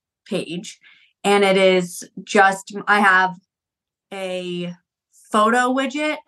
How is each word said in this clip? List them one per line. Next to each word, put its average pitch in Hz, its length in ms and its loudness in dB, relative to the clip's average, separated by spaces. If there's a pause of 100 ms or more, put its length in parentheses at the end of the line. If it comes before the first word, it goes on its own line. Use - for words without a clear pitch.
(260)
page. - 540 -8 (440)
And 202 200 4
it 190 120 4
is 185 520 0 (160)
just, 196 500 0 (140)
I 208 120 4
have 185 360 2 (760)
a 180 600 -8 (580)
photo 247 420 2
widget, 294 540 -4